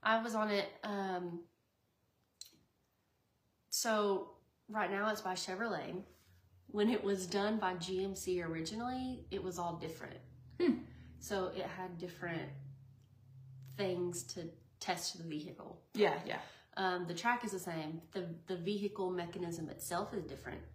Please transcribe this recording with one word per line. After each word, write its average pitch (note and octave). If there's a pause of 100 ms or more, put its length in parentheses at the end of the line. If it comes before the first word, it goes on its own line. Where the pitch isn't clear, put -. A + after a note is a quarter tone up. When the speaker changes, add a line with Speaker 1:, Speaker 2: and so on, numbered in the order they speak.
Speaker 1:
I A3+
was A3+
on G#3+
it, G3 (160)
um, F#3 (2250)
so G#3 (400)
right G#3
now G3+
it's G#3+
by F#3
Chevrolet. F#3 (680)
When G#3
it A3+
was G3
done G#3
by F#3
G F#3
M G3
C F3+
originally, A#3
it G3
was F3+
all E3+
different. - (440)
Speaker 2:
Hmm. E4+ (460)
Speaker 1:
So G3
it F#3 (120)
had F3+
different E3+ (1300)
things F3+
to E3 (300)
test -
the E3
vehicle. - (120)
Speaker 2:
Yeah, G3+ (120)
yeah. - (400)
Speaker 1:
Um, F3+
the E3+
track A#3+
is G3+
the F#3+
same. E3 (100)
The, F#3 (220)
the F#3
vehicle G3
mechanism E3+
itself F#3+
is F#3+
different C3+ (160)